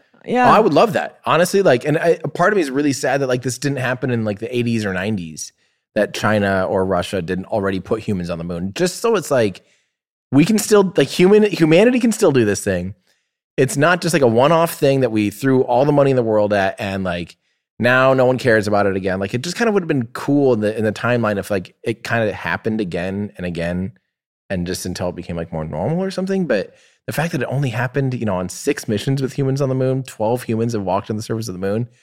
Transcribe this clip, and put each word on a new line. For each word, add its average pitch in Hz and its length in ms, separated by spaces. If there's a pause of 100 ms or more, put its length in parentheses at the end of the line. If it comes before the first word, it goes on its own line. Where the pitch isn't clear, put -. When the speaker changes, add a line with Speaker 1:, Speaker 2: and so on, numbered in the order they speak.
(240)
Speaker 1:
Yeah. 247 240
Speaker 2:
Oh, - 40
I - 60
would - 160
love 185 200
that, 82 320
honestly. 180 360
Like, 135 220
and 151 140
I, 170 260
a - 40
part 180 240
of 208 40
me 180 60
is 139 80
really 139 220
sad 135 280
that, 131 80
like, 127 140
this 127 160
didn't 139 200
happen 127 320
in, 117 140
like, 104 160
the 110 160
eighties 117 280
or 98 80
nineties, 90 600 (420)
that 104 200
China 98 540
or 95 160
Russia 92 380
didn't 90 240
already 98 320
put 110 240
humans 90 280
on 85 80
the 85 60
moon. 87 300
Just 175 260
so 233 140
it's 175 160
like, 113 320 (720)
we 175 120
can 214 140
still, 202 380
like, 143 120
human, 208 360
humanity 196 560
can 240 100
still 175 220
do 123 120
this 101 200
thing. 92 320 (600)
It's 135 200
not 170 260
just, 165 100
like, 151 100
a 127 40
one-off 156 480
thing 135 260
that 120 120
we 104 180
threw 131 320
all 123 220
the 147 80
money 139 180
in 131 60
the 123 80
world 104 280
at 98 280
and, 98 240
like, 87 320 (420)
now 127 340
no 131 120
one 127 140
cares 110 280
about 101 200
it 95 100
again. 95 240
Like, 98 120
it 127 100
just 175 120
kind 233 140
of 208 60
would 185 100
have 160 40
been 131 200
cool 143 460
in 107 60
the, 107 160
in 110 60
the 107 100
timeline 113 460
if, 92 140
like, 95 320
it 117 180
kind 113 260
of 95 60
happened 110 460
again 95 560
and 90 100
again 87 460 (580)
and 90 160
just 90 200
until 90 240
it 82 40
became, 90 220
like, 85 160
more 82 120
normal 95 380
or 190 80
something. 190 360
But 107 280 (320)
the 110 60
fact 165 200
that 127 100
it - 60
only 139 220
happened, 127 440
you 120 120
know, 95 100
on 90 120
six - 400
missions 135 340
with 127 120
humans 135 260
on 139 80
the 131 80
moon, 131 260
twelve 120 400
humans 117 300
have 104 100
walked 95 260
on 110 80
the 104 60
surface 113 260
of 92 60
the 90 60
moon, 107 280 (140)